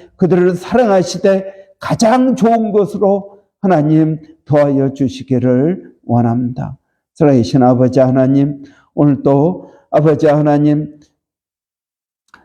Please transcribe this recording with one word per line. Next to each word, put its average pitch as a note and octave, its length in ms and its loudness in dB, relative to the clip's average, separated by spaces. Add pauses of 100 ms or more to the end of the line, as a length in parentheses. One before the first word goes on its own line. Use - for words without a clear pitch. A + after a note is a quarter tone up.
(160)
그들을 F3+ 380 0
사랑하시되 F#3+ 880 0 (360)
가장 B3+ 560 0
좋은 A3+ 340 0
것으로 G3 680 -2 (200)
하나님, D#3 600 0 (240)
도와여 C#3 500 0
주시기를 C3 1000 -2 (100)
원합니다. A#2+ 760 -4 (360)
살아계신 C3+ 480 2
아버지 B2+ 360 2
하나님, C3+ 640 0 (320)
오늘 D3 280 0
또 C#3 480 0 (200)
아버지 D3+ 380 2
하나님, D3 680 0 (1500)